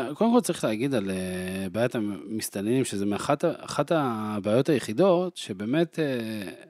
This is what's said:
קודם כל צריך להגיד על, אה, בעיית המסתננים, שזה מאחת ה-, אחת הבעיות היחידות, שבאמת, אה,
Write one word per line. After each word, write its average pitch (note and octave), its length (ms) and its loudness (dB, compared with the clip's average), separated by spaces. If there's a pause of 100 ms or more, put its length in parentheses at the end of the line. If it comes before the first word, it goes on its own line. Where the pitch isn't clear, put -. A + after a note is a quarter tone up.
(140)
קודם A3+ 180 4
כל B3 80 8
צריך - 240 -2
להגיד B2+ 300 0
על, G2 160 0
אה, F#2 640 -4
בעיית A#2 220 0
המסתננים, G#2+ 880 -2
שזה G2+ 220 -2
מאחת C#3 380 0
ה-, D#3+ 80 2 (120)
אחת - 300 -2
הבעיות A2 720 0
היחידות, E3+ 680 2
שבאמת, A#2+ 640 -2
אה, D#3 60 2 (640)